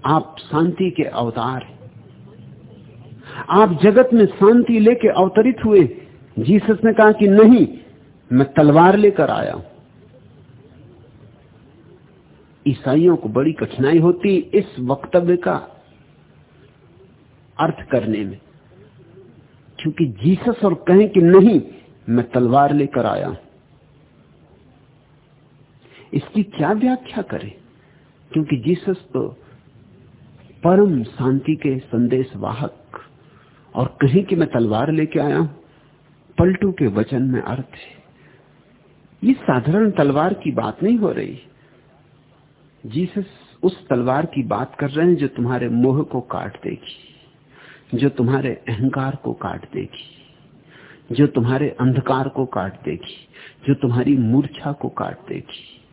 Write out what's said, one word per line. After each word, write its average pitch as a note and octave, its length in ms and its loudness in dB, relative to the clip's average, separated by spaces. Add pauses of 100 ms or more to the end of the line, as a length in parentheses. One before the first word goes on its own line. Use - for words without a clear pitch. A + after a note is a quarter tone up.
"आप D3 340 -2
शांति F3 520 -2
के E3 120 -6
अवतार B2 600 -6
हैं, - 280 -20 (1600)
आप F3+ 340 2
जगत G#3+ 320 4
में G#3+ 120 6
शांति A3+ 540 4
लेके A3 280 4
अवतरित G#3+ 560 2
हुए।" G3 420 4 (320)
जीसस F#3+ 460 2
ने A3+ 80 4
कहा - 200 6
कि, G#3 160 2
"नहीं, G#3+ 500 6 (540)
मैं C3+ 200 2
तलवार E3 440 6
लेकर G3 340 2
आया - 220 -4
हूं।" - 120 -12 (3000)
ईसाइयों D#3 500 2
को A2+ 120 -8
बड़ी C3+ 240 0
कठिनाई C3+ 460 0
होती F3 380 2
इस - 440 -2
वक्तव्य E3+ 560 -2
का F3 180 -4 (2000)
अर्थ - 300 -4
करने G#2+ 340 -4
में, F#2+ 140 -14 (1400)
क्योंकि D#3+ 280 -4
जीसस D#3+ 580 -2
और F#3 100 2
कहें F#3+ 340 4
कि, F#3+ 120 2
"नहीं, F3+ 420 6 (460)
मैं A#2+ 220 -2
तलवार C3 440 2
लेकर C#3 320 -2
आया G2 220 -4
हूं," F2 80 -10 (2750)
इसकी - 300 -4
क्या E3 300 -4
व्याख्या B3 500 -4
करें? - 300 -12 (800)
क्योंकि D3+ 240 -2
जीसस F3 580 -4
तो - 140 -4 (1400)
परम F3 400 2
शांति C3+ 520 -4
के C3+ 220 -6
संदेश B2 580 -4
वाहक, G#2+ 420 -10 (960)
और A#2+ 120 -2
कहें D3 380 0
कि, F#3+ 120 -4
"मैं E3 140 -2
तलवार A#2 420 -2
लेके D#3 280 -2
आया C#3+ 180 -2
हूं," D#3+ 100 -2 (880)
पलटू F#3 340 0
के D3+ 140 -4
वचन A2 360 -2
में B2+ 200 -4
अर्थ C3 300 -10
है। - 320 -20 (1200)
ये G3+ 80 4
साधारण D3 580 0
तलवार D3+ 440 0
की D3+ 180 -8
बात A2+ 300 -6
नहीं A3+ 160 0
हो - 140 -2
रही। A2 260 -10 (1500)
जीसस F3+ 400 -6 (360)
उस - 260 -4
तलवार C3 380 -2
की C#3 160 -6
बात A2 360 -6
कर C#3+ 120 -4
रहे D#3 160 -2
हैं F3 100 2
जो C#3+ 120 -4
तुम्हारे B2 400 -4
मोह B2+ 340 0
को C3 180 -6
काट F2+ 420 -12
देगी, - 520 -14 (840)
जो C#3 100 0
तुम्हारे C3 600 -4
अहंकार C3 480 -6
को A#2+ 160 -10
काट - 400 -12
देगी, - 600 -16 (800)
जो C#3 120 4
तुम्हारे C3 540 -2
अंधकार C3 480 -2
को C3 180 -6
काट F#2 380 -8
देगी, - 440 -12 (400)
जो C#3 60 2
तुम्हारी B2+ 420 -2
मूर्छा C3+ 560 -2
को B2 160 -10
काट - 400 -10
देगी। - 520 -16 (120)